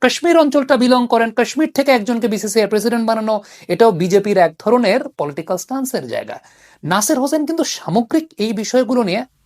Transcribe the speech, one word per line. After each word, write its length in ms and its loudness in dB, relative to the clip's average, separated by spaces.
কাশ্মীর 380 2
অঞ্চলটা 380 2
বিলং 300 2
করেন, 240 2
কাশ্মীর 420 -2
থেকে 200 2
একজনকে 360 0
বিসিসিআই 400 0
প্রেসিডেন্ট 380 0
বানানো, 360 -2
এটাও 220 4
বিজেপির 480 0
এক 200 4
ধরনের 420 2
পলিটিক্যাল 380 -6
স্ট্যান্সের 520 -8
জায়গা। 300 -8
নাসির 340 0
হোসেন 280 -2
কিন্তু 180 -2
সামগ্রিক 720 -2
এই 140 -2
বিষয়গুলো 500 0
নিয়ে 220 -4